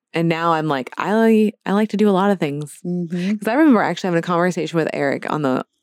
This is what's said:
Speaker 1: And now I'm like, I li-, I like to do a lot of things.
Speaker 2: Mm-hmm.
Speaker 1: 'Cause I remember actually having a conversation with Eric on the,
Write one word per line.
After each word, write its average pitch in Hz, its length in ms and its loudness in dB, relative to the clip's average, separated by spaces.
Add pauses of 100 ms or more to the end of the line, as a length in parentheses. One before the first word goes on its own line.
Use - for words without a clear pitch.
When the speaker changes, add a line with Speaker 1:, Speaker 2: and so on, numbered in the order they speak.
(140)
Speaker 1:
And 165 160 0
now 165 240 0
I'm 156 140 0
like, 135 320 -2
I 185 160 -2
li-, 220 380 4 (140)
I 185 60 0
like 214 180 0
to 208 60 -4
do 208 120 2
a - 20 4
lot 196 200 2
of 190 100 0
things. 147 440 -6
Speaker 2:
Mm-hmm. 175 520 -4
Speaker 1:
'Cause 208 120 -8
I 226 60 0
remember 277 280 6
actually 170 260 -4
having 170 100 0
a 165 40 0
conversation 170 560 -2
with 156 140 0
Eric 139 380 -4
on 151 120 -4
the, 131 220 -2 (180)